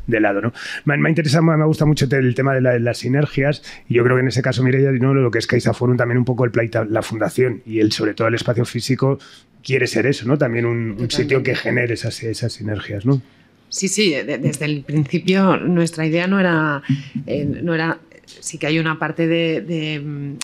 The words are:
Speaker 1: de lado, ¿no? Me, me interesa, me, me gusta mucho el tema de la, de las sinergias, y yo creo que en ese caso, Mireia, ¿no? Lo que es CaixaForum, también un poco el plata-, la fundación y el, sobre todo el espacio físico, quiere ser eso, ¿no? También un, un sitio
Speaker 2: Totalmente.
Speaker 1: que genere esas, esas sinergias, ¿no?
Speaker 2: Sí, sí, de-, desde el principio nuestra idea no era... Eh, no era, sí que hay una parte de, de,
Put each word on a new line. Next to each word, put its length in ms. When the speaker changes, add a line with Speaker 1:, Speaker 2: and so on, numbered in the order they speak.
Speaker 1:
de 140
lado, 220
¿no? 120
Me, 120
me 120
interesa, 320
me, 160
me 80
gusta 200
mucho 260
el 240
tema 180
de 80
la, 120
de 60
las 200
sinergias, 640
y 60
yo 80
creo 120
que 60
en 60
ese 160
caso, 200
Mireia, 280
¿no? 240
Lo 160
que 80
es 80
CaixaForum, 500
también 220
un 60
poco 200
el 60
plata-, 340
la 160
fundación 640
y 140
el, 120
sobre 220
todo 140
el 80
espacio 300
físico, 520
quiere 240
ser 180
eso, 220
¿no? 100
También 280
un, 340
un 100
sitio 300
Speaker 2:
Totalmente. 120
Speaker 1:
que 40
genere 400
esas, 280
esas 300
sinergias, 520
¿no? 160
Speaker 2:
Sí, 180
sí, 240
de-, 260
desde 280
el 180
principio 760
nuestra 480
idea 220
no 120
era... 440
Eh, 200
no 100
era, 240
sí 340
que 80
hay 100
una 220
parte 280
de, 340
de, 840